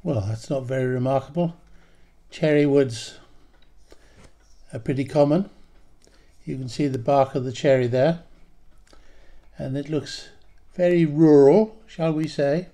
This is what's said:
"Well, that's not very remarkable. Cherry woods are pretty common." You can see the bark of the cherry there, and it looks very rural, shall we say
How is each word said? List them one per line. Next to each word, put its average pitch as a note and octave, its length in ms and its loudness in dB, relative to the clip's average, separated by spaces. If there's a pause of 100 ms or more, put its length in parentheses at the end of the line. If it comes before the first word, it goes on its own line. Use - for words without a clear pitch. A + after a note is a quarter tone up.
"Well, C#3 160 -4
that's G#2+ 280 -8
not C3+ 160 -6
very C3 220 -4
remarkable. C3+ 680 -4 (760)
Cherry D3 360 0
woods C3+ 520 -2 (1500)
are C3 60 -12
pretty C3 260 -4
common." D3 460 0 (960)
You D3 120 -10
can C3 120 -12
see C#3+ 200 -4
the B2+ 100 -4
bark C3+ 360 0
of C3 100 -4
the C3 80 -8
cherry C3 340 0
there, C3+ 360 0 (1400)
and C3+ 180 -8
it C#3+ 140 -8
looks - 380 -8 (460)
very F3 300 2
rural, D3+ 720 6 (100)
shall D#3+ 260 -4
we D#3 140 -4
say D3+ 480 -4